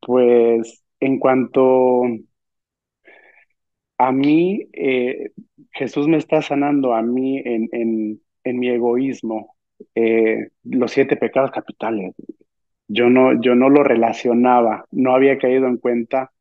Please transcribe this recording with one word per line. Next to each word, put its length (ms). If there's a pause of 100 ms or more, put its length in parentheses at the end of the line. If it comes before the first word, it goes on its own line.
pues, 800 (180)
en 180
cuanto 840 (1900)
a 140
mí, 640
eh, 580 (420)
Jesús 340
me 100
está 240
sanando 520
a 80
mí 380
en, 320
en, 500 (220)
en 160
mi 100
egoísmo, 840 (400)
eh, 540 (140)
los 280
siete 260
pecados 340
capitales. 600 (760)
Yo 220
no, 320
yo 140
no 140
lo 140
relacionaba, 1080
no 240
había 240
caído 280
en 100
cuenta 640